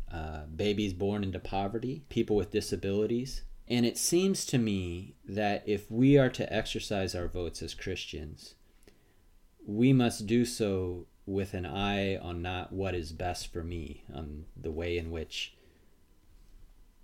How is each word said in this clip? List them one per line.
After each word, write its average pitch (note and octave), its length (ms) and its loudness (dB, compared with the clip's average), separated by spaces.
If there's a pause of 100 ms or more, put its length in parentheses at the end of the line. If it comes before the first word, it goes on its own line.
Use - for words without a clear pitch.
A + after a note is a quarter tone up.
(140)
uh, D#2 320 -6
babies G2 480 0
born G2+ 300 0
into F#2+ 160 -2
poverty, A2 680 -2
people G#2+ 300 2
with F#2 140 2
disabilities. G#2+ 880 0 (260)
And A#2+ 180 4
it - 120 2
seems F#3 500 2
to C#3 100 4
me F#2+ 580 0 (100)
that G2+ 420 0
if G2+ 240 0
we C3 260 8
are C3 120 6
to - 220 -2
exercise G2+ 640 -2
our F2 140 -2
votes F2 340 -6
as E2 120 -8
Christians, D2+ 840 -10 (1120)
we A#2 280 4
must A#2 320 4
do A#2 200 4
so F#2 600 -2 (200)
with G2 280 -2
an F2+ 120 -4
eye G2 520 0
on E2+ 240 -6
not F2+ 320 -6
what F#2+ 220 -2
is D#2+ 160 -4
best F2 420 -4
for E2+ 100 -6
me, E2 480 -8
on D2 340 -10 (140)
the D2+ 120 -6
way E2+ 260 -2
in E2 140 -4
which - 420 -8 (1500)